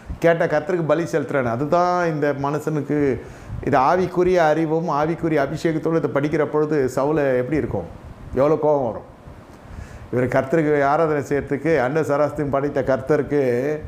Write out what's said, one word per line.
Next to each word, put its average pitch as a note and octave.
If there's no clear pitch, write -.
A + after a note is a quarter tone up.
கேட்டா E3
கர்த்தருக்கு D#3
பலி D3+
செலுத்துறேன்னு. C#3
அதுதான் F3
இந்த D3
மனுஷனுக்கு. D3
இது C3+
ஆவிக்குரிய F3+
அறிவும் D#3+
ஆவிக்குரிய D#3
அபிஷேகத்தோடு D#3
இதை D3
படிக்கிற D3
பொழுது D3+
சவுல C#3+
எப்படி B2+
இருக்கும்? G#2+
எவ்வளோ D3
கோபம் D3
வரும்? G#2
இவர் B2
கர்த்தருக்கு D3
ஆராதனை D3+
செய்யறதுக்கு C#3+
அண்ட C3+
சராஸ்தியும் C#3+
படைத்த C#3
கர்த்தருக்கு C3+